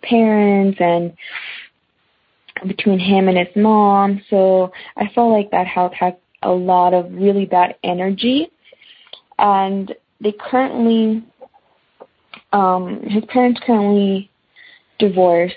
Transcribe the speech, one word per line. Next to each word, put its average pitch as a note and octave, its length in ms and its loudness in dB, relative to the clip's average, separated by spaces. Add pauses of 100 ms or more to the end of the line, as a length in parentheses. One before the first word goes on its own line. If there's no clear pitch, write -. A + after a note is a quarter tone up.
parents G3+ 760 2
and F3 360 0 (1500)
between F#3+ 320 -2
him F#3+ 300 0
and F#3 100 0
his F3 180 -4
mom. G3+ 720 2
So F#3+ 440 2 (220)
I G#3 140 -6
felt A#3 240 2
like G#3 200 0
that F3+ 140 0
house F3+ 280 -2
had F3+ 220 -2 (260)
a - 100 -2
lot F3+ 400 2
of F3+ 220 -2
really G3 320 0
bad F3+ 360 0
energy, G3 680 -2 (880)
and G3 560 0 (260)
they G#3 120 -2
currently, A3+ 920 0 (1300)
um, F#3 500 0
his G#3+ 240 -2
parents B3 380 0
currently G3+ 680 0 (680)
divorced, F3+ 580 2